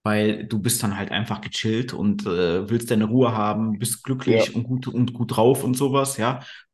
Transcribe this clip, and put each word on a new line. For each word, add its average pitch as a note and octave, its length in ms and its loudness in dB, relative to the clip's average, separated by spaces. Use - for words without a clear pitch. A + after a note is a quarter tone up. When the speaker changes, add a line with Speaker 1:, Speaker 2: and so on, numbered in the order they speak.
Speaker 1:
Weil G#2+ 420 0
du A2 140 -2
bist A2+ 240 0
dann G#2 140 -2
halt G2+ 140 -6
einfach G2+ 300 -2
gechillt A2+ 520 -2
und, G2+ 340 0
äh, F2+ 420 0
willst A#2 220 0
deine A2 140 4
Ruhe A#2+ 280 4
haben, G#2+ 460 -2
bist - 240 -4
glücklich B2+ 500 2
Speaker 2:
Ja. - 20 -6
Speaker 1:
und B2 80 -2
gut, B2+ 240 -4
und B2 260 0
gut A#2 220 -4
drauf B2+ 280 6
und C3 120 0
sowas, C3+ 420 0
ja. C3 240 -2